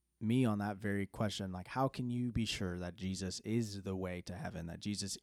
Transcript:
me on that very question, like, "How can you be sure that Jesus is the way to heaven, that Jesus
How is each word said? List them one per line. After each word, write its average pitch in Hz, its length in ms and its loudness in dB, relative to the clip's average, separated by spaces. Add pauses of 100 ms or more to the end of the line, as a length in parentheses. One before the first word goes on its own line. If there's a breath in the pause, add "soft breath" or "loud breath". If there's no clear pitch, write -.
(220)
me 120 240 6
on 107 140 4
that 101 180 0
very 101 300 2
question, 98 440 0
like, 92 180 -6
"How 135 180 2
can 127 220 -2
you 120 220 0
be 113 140 2
sure 90 340 0
that 87 160 -4
Jesus 95 460 -2
is 107 420 0
the 95 120 0
way 90 260 -2
to 90 140 -8
heaven, 82 320 -6
that 85 140 -6
Jesus 98 420 -2